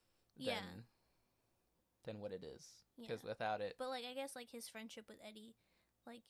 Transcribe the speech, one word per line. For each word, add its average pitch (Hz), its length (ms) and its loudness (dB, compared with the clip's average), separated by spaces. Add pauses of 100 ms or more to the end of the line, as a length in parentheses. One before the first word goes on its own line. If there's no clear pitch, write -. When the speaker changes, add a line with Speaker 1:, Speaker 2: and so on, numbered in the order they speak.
(360)
Speaker 1:
Yeah. 254 240 4
Speaker 2:
than, 107 280 -4 (1160)
than 107 160 0
what 101 120 2
it 92 120 0
is. - 400 -8 (140)
Speaker 1:
Yeah. 233 100 -8
Speaker 2:
'Cause 226 160 0
without 214 380 6
it - 160 2
Speaker 1:
But, 254 120 0
like, 247 160 2
I 247 80 -2
guess, 269 220 0
like, 240 140 -6
his 233 180 -4
friendship 220 400 -6
with 214 140 -10
Eddie, 214 340 -10 (500)
like, 233 240 -8